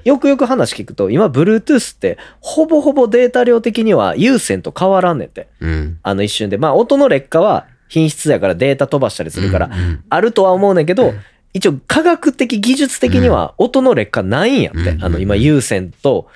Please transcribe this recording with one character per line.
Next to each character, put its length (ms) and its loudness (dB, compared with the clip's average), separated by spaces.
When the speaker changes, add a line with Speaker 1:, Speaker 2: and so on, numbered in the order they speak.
Speaker 1:
う 40 2
ん。 20 6
Speaker 2:
よ 80 2
く 100 2
よ 80 2
く 80 0
話 300 -2
聞 100 -12
く 80 -18
と、 160 -2
今 180 2
Bluetooth 680 0
っ 20 -20
て 220 -4
ほ 280 -2
ぼ 140 4
ほ 120 2
ぼ 140 2
デ 220 2
ー 20 -16
タ 120 0
量 160 4
的 240 -2
に 120 2
は 200 2
有 220 2
線 240 -4
と 160 -10
変 100 0
わ 140 2
ら 120 2
ん 40 -4
ね 80 -8
ん 40 -16
て。 180 -16
Speaker 1:
う 80 -6
ん。 360 -4
Speaker 2:
あ 100 -2
の 80 -2
一 80 0
瞬 220 -6
で。 80 -2
ま 100 0
あ、 60 2
音 220 2
の 120 4
劣 180 -2
化 140 0
は 240 0
品 240 0
質 180 -6
や 100 2
か 100 0
ら 60 -2
デ 200 0
ー 20 -14
タ 80 0
飛 160 -2
ば 80 0
し 80 -14
た 60 -8
り 80 -10
す 100 -8
る 100 -2
か 60 0
ら、 80 0
Speaker 1:
う 40 -8
ん 40 -16
う 20 -8
ん。 320 -4
Speaker 2:
あ 140 0
る 100 0
と 120 2
は 80 4
思 180 2
う 60 2
ね 80 2
ん 20 -2
け 80 0
ど、 160 2
Speaker 1:
う 40 -6
ん。 60 -10
Speaker 2:
一 120 0
応 60 2
科 160 0
学 300 0
的、 260 -4
技 160 0
術 240 -2
的 160 0
に 140 4
は 280 -2
音 240 0
の 140 4
劣 160 -2
化 120 -2
な 220 0
い 140 0
ん 20 2
や 100 -2
っ 20 -20
て。 60 -6
Speaker 1:
う 40 -4
ん 40 -2
う 40 -2
ん 20 -2
う 60 -4
ん。 40 -8
Speaker 2:
あ 60 -2
の、 100 -2
今 160 -2
有 240 2
線 320 -4
と 440 -2